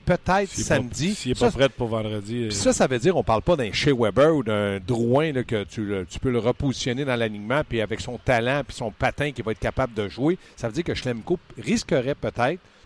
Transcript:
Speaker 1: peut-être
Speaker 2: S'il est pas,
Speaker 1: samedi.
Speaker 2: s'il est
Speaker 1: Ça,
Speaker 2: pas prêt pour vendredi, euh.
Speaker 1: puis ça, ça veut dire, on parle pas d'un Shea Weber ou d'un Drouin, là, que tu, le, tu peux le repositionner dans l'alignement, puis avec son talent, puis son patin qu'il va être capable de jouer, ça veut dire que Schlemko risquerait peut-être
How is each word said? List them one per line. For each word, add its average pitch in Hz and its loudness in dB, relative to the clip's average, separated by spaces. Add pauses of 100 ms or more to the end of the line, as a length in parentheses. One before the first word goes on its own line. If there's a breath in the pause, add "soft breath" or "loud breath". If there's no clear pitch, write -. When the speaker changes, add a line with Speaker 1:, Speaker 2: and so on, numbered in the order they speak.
Speaker 1:
peut-être 180 2
Speaker 2:
S'il - -6
est - -2
pas, 170 4
Speaker 1:
samedi. 131 -2
Speaker 2:
s'il 127 -4
est - 0
Speaker 1:
Ça, 240 2
Speaker 2:
pas 226 4
prêt 131 4
pour 120 -4
vendredi, 107 -4
euh. 113 -2
Speaker 1:
puis 104 -4
ça, 240 4
ça 190 4
veut 127 0
dire, 165 2
on 131 2
parle 110 2
pas 175 2
d'un 117 -2
Shea 143 2
Weber 120 4
ou 139 0
d'un 104 0
Drouin, 123 2
là, 127 -2
que 107 -2
tu, 107 -6
le, 98 -2
tu - -12
peux 135 0
le 120 2
repositionner 127 0
dans 127 0
l'alignement, 113 -2
puis 117 -2
avec 107 -4
son 120 -10
talent, 127 2
puis - -14
son 117 -6
patin 139 -2
qu'il 110 -8
va 110 -2
être 107 -4
capable 120 -2
de 104 -2
jouer, 147 0 (200 loud breath)
ça - -8
veut 110 -6
dire 165 -2
que 139 -2
Schlemko 123 -4 (180)
risquerait 139 0
peut-être 131 -2 (240 soft breath)